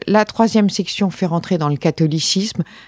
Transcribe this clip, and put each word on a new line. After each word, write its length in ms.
La 160
troisième 440
section 420
fait 160
rentrer 320
dans 100
le 80
catholicisme, 880